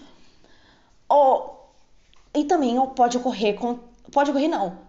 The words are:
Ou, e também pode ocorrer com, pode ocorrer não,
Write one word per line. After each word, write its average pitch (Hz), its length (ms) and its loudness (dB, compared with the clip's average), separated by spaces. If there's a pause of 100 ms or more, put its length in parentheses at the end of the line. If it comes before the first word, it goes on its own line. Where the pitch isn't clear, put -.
(1080)
Ou, - 640 2 (640)
e 294 80 0
também 269 460 0
pode 247 280 0
ocorrer 214 380 -2
com, 240 240 -6 (320)
pode 285 220 0
ocorrer 285 160 0
não, 202 280 -4 (120)